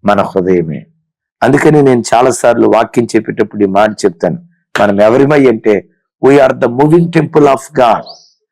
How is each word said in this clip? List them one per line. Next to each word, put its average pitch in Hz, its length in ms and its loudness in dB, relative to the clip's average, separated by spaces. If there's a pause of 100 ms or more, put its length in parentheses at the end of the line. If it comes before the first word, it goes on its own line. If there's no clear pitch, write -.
మన 101 180 0
హృదయమే. 87 640 -4 (560)
అందుకని 143 400 2
నేను 127 200 2 (120)
చాలాసార్లు 117 540 0
వాక్యం 110 380 -2 (100)
చెప్పేటప్పుడు 107 480 -4
ఈ - 20 -2
మాట 101 240 0
చెప్తాను. 92 580 -6 (320)
మనం 101 200 0
ఎవరిమై 135 460 2
అంటే, 110 420 -2 (360)
we 139 140 4
are 131 160 2
the 123 140 -4
moving 151 380 0
temple 156 360 -2
of 135 380 -2
God. 110 220 0 (500)